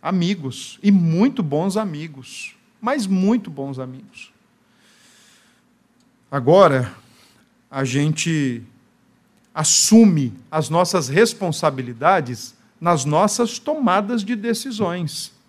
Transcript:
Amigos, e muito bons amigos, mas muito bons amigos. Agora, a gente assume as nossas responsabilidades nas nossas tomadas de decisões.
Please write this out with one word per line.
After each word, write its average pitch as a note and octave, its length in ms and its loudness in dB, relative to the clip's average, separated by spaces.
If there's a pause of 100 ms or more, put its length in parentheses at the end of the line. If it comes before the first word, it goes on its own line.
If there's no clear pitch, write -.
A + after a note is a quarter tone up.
Amigos, E3+ 800 -4
e G3+ 100 4
muito F#3+ 520 2
bons E3 340 -2
amigos, D#3 800 -10 (240)
mas A#3+ 260 -2
muito G3 420 0
bons C#3 300 -10
amigos. - 540 -16 (2000)
Agora, C#3 640 4 (760)
a C3+ 140 -4
gente C#3+ 800 -2 (880)
assume D#3 800 4 (180)
as D#3 180 -2
nossas E3+ 380 0
responsabilidades D3 1500 -2 (260)
nas D#3+ 260 0
nossas G#3 540 0
tomadas A3+ 640 -2
de A3 120 -4
decisões. G#3 1000 -6 (160)